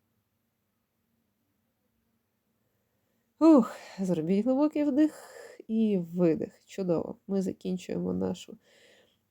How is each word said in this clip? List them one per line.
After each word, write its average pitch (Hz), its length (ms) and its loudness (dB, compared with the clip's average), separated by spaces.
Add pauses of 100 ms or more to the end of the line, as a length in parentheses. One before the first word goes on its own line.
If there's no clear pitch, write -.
(3500)
Ух, 294 360 6 (220)
зробіть 185 460 0
глибокий 294 400 0
вдих 294 560 -2 (300)
і 220 280 2
видих. 170 540 0 (140)
Чудово. 180 480 -4 (120)
Ми 196 160 -2
закінчуємо 185 720 -6
нашу, 185 440 -6 (760)